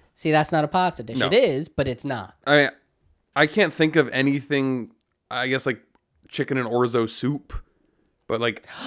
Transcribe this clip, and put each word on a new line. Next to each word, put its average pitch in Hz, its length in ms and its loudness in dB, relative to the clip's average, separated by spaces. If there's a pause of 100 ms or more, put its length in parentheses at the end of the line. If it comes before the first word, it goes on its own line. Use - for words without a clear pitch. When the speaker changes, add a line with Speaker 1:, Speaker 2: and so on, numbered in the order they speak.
(160)
Speaker 1:
See, 156 160 0
that's 151 180 2
not 156 140 2
a 147 40 -4
pasta 180 360 -2
dish. 117 160 -8
Speaker 2:
No. 120 80 2
Speaker 1:
It - 40 2
is, 170 360 2
but 139 180 -4
it's 123 180 -6
not. 120 300 -8 (100)
Speaker 2:
I 143 120 4
mean, 143 140 4 (680)
I 151 100 4
can't 160 260 2
think 156 220 0
of 147 140 4
anything, 135 840 -2 (400)
I 127 160 -4
guess, 131 180 -2
like, 127 160 -2 (480)
chicken 135 300 -2
and 123 80 -2
orzo 117 420 2
soup, 131 440 -6 (760)
but, 110 140 -4
like 117 260 -4 (200)